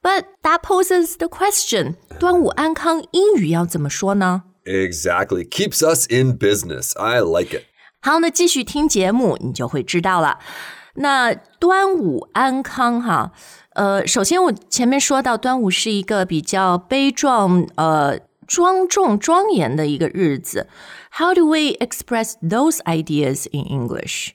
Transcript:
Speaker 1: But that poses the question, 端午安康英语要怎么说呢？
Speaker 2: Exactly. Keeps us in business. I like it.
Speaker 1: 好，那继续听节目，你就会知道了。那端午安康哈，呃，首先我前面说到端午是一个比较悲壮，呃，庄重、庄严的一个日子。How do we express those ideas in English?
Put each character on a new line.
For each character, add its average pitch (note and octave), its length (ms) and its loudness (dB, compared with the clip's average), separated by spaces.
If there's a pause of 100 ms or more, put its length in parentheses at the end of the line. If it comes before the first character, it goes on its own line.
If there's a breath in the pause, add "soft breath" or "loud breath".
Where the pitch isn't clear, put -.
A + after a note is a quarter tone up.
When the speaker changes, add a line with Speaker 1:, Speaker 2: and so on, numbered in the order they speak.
Speaker 1:
But F#4 240 0 (180)
that E4 180 2
poses F4+ 560 0
the E4+ 100 -4
question, C#4+ 680 -2 (240)
端 F4 200 4
午 C4 80 2
安 D#4 280 -2
康 E4 360 -2
英 G4 240 4
语 F3+ 140 2
要 E3+ 160 0
怎 E3+ 160 -4
么 C#3+ 80 -2
说 G3 260 -2
呢？ F#3 280 0 (200)
Speaker 2:
Exactly. F2+ 840 -2
Keeps - 360 -2
us D#3+ 280 2
in B2+ 260 2
business. F2+ 600 -2
I A2+ 240 0
like E2+ 340 0
it. - 80 -10 (380 soft breath)
Speaker 1:
好， D4+ 180 2
那 E4 100 2
继 F4 180 2
续 C4 160 0
听 D4 240 -2
节 F#3+ 240 2
目， A3+ 300 0
你 B2+ 100 -6
就 B2 160 -6
会 C#3 160 -4
知 - 180 -2
道 F#3 200 0
了。 D3 180 0 (560 loud breath)
那 C4+ 380 0
端 F#4+ 600 0
午 F3+ 400 -2
安 C4 280 0
康 A#3+ 400 -2
哈， F3 300 -2 (420 loud breath)
呃， G3 320 0
首 G#3+ 180 0
先 F4 200 2
我 D#4+ 80 2
前 - 360 -2
面 C4+ 120 2
说 C4+ 240 0
到 B3 120 0
端 B3+ 240 -2
午 G3+ 120 0
是 A3 200 -2
一 G3+ 120 -2
个 G3 200 0
比 F3 160 -2
较 F#3 380 0
悲 C4+ 340 0
壮， G3+ 640 2
呃， D#3 440 2 (260)
庄 F#4 420 2
重、 F4+ 300 2
庄 F4+ 340 2
严 D3+ 240 0
的 D3+ 120 0
一 D3 100 -2
个 D#3 120 0
日 D#3 280 0
子。 - 300 -8 (460 loud breath)
How F4 200 0
do F4 140 4
we D#4 320 2
express - 640 -4
those B3+ 400 2
ideas D3+ 680 -2
in C#3+ 140 -4
English? - 680 -6